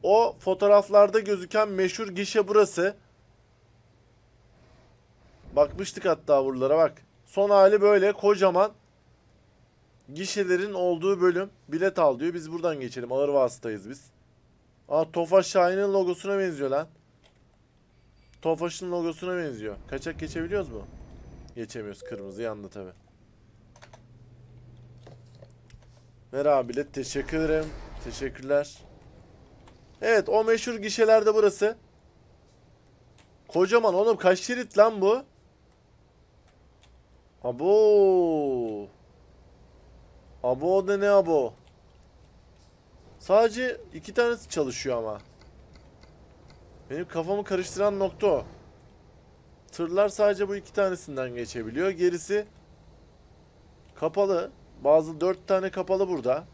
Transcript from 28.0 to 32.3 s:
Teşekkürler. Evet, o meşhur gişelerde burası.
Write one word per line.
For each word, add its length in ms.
Teşekkürler. 720
Evet, 260
o 160
meşhur 300
gişelerde 600
burası. 420